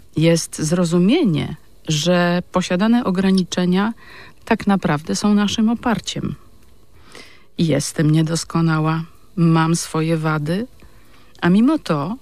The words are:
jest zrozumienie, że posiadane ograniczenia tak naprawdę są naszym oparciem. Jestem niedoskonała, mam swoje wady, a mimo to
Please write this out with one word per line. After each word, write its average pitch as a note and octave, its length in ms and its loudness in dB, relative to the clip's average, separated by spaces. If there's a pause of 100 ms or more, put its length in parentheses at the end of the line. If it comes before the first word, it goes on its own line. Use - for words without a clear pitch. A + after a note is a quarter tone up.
(160)
jest E3 420 0
zrozumienie, F3 1000 0 (320)
że F3 540 0 (100)
posiadane G3 520 0
ograniczenia F#3+ 920 0 (500)
tak - 220 -2
naprawdę F#3+ 500 0
są G#3 180 2
naszym G#3 340 0
oparciem. A3 680 -4 (1200)
Jestem D#3 520 0
niedoskonała, D#3+ 920 0 (320)
mam E3 400 4
swoje D#3+ 400 -2
wady, D#3 500 -2 (760)
a F3 80 2
mimo A#3+ 300 4
to D#3+ 440 -4